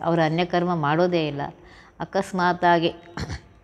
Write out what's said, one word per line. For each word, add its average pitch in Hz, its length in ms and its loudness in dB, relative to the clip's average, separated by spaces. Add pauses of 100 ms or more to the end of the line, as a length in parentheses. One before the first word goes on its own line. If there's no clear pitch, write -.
ಅವರು 170 180 2
ಅನ್ಯಕರ್ಮ 175 520 0
ಮಾಡೋದೇ 160 540 0
ಇಲ್ಲ. 143 120 -6 (600)
ಅಕಸ್ಮಾತಾಗಿ 175 960 2 (680)